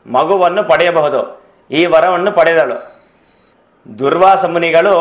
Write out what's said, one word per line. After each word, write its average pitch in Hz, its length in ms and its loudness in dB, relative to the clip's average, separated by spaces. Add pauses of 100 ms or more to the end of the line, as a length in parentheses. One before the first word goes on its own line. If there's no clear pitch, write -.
ಮಗುವನ್ನು 175 580 0
ಪಡೆಯಬಹುದು. 156 800 -2 (280)
ಈ 160 160 0
ವರವನ್ನು 175 460 0
ಪಡೆದಳು. 160 640 -2 (1000)
ದುರ್ವಾಸ 175 460 2
ಮುನಿಗಳು 170 560 0